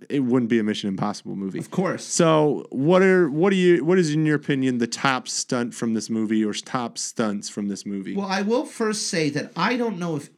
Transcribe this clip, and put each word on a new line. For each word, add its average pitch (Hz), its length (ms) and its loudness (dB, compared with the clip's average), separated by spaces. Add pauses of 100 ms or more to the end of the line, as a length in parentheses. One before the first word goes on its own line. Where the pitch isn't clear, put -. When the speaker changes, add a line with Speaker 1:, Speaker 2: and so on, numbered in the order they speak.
Speaker 1:
it 143 100 0
wouldn't 123 300 2
be 117 100 4
a 107 40 2
Mission 104 260 -2
Impossible 98 480 -6
movie. 95 200 -6
Speaker 2:
Of - 140 -10
course. 180 320 -2
Speaker 1:
So, 156 680 2
what 165 320 4
are, 185 300 6
what 160 200 2
do 196 40 4
you, 180 300 6
what 180 120 4
is, 160 160 2
in 156 120 2
your 151 100 4
opinion, 131 440 0
the 117 80 2
top 127 420 -2
stunt 120 440 -4
from 117 200 -2
this 110 160 -4
movie 110 340 0
or 104 100 0
top 117 440 -6
stunts 107 500 -4
from 101 220 -6
this 95 160 -8
movie? 98 280 -6
Speaker 2:
Well, - 140 -4
I - 140 -2
will 233 240 0
first 214 420 -4
say 160 220 0
that - 260 -6
I 220 220 0
don't 233 220 -4
know 170 180 -4
if - 200 -10